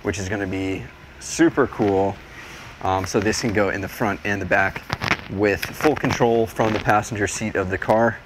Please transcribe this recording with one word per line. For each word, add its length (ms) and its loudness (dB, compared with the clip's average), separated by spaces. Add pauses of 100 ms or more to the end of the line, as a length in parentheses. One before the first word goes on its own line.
which 160 -4
is 80 -6
gonna 180 -4
be 380 -4 (340)
super 480 4
cool. 480 2 (680)
Um, 220 0
so 140 0
this 220 0
can 120 0
go 180 2
in 100 -2
the 80 -6
front 340 -4
and 180 -2
the 60 -4
back 340 2 (520)
with 320 2
full 320 0
control 500 2
from 260 0
the 60 0
passenger 480 2
seat 300 -4
of 120 0
the 100 -2
car. 480 2